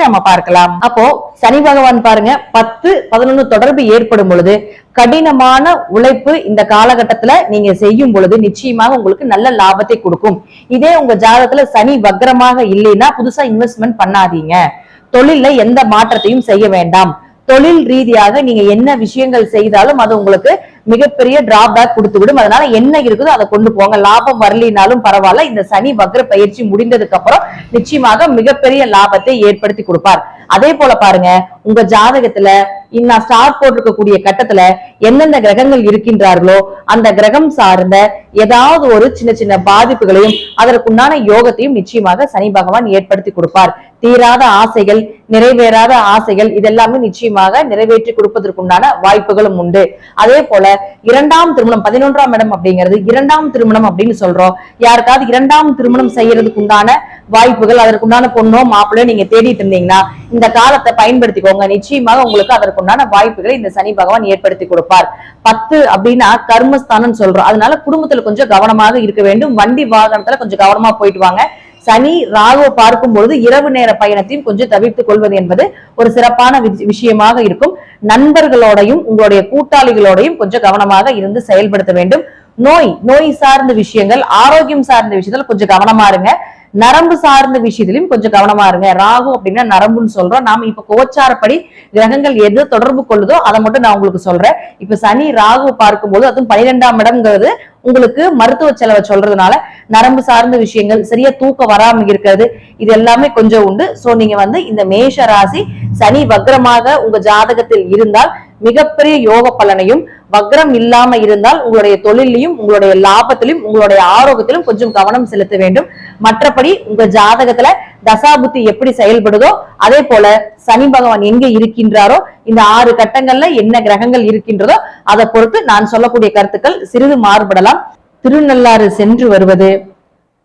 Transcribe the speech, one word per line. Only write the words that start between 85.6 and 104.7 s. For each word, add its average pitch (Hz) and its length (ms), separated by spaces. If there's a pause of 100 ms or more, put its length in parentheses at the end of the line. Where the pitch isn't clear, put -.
கவனமா 208 380
இருங்க. 190 180 (520)
நரம்பு 320 400
சார்ந்த 269 420
விஷயத்திலும் 226 460
கொஞ்சம் 220 240
கவனமா 202 340
இருங்க. 180 180 (140)
ராகு 240 340
அப்படின்னா 202 280 (100)
நரம்புன்னு 220 420
சொல்றோம். 202 320
நாம 226 240
இப்ப 214 180
கோச்சாரப்படி 262 680 (400)
கிரகங்கள் 262 400 (120)
எது 214 140 (120)
தொடர்பு 254 280 (100)
கொள்ளுதோ 208 240 (120)
அதை 214 180
மட்டும் 233 200
நான் 214 120
உங்களுக்கு 190 300
சொல்றேன். 185 300 (260)
இப்ப 214 200
சனி 240 240 (120)
ராகு 247 300 (140)
பார்க்கும்போது, 208 480
அதுவும் 247 200
பனிரெண்டாம் 240 520
இடம்ங்கிறது 220 480 (380)
உங்களுக்கு 254 340 (160)
மருத்துவ 247 300 (100)
செலவை 214 300
சொல்றதுனால 202 440 (420)
நரம்பு 254 320
சார்ந்த 247 280 (100)
விஷயங்கள், 214 440
சரியா 254 220 (100)
தூக்கம் 262 320
வராம 220 380
இருக்கிறது, 202 340 (380)
இது 214 140
எல்லாமே 233 300 (100)
கொஞ்சம் 220 320
உண்டு. 214 160 (160)
So 240 200
நீங்க 214 220
வந்து 226 160 (120)